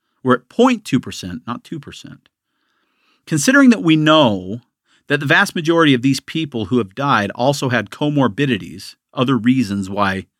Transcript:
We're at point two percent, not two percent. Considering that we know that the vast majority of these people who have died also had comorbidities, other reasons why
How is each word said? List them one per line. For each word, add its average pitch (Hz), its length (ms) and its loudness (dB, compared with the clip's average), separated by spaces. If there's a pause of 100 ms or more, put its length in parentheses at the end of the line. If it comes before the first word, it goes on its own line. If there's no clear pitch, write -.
(220)
We're 127 140 2
at - 120 -8
point 240 360 0
two 131 160 0
percent, 92 480 -12
not 120 160 -10
two 165 160 -12
percent. - 480 -20 (1000)
Considering 254 440 4
that 202 120 2
we 160 140 4
know 123 640 2 (480)
that 143 100 0
the 151 80 -6
vast 170 280 2
majority 165 400 2
of 120 80 0
these 131 180 0
people 147 460 -8
who 123 120 0
have 101 160 -4
died 120 380 0
also 139 360 -2
had 117 220 -2
comorbidities, 120 1040 -2 (180)
other 131 240 0
reasons 104 540 0
why 95 360 -4 (140)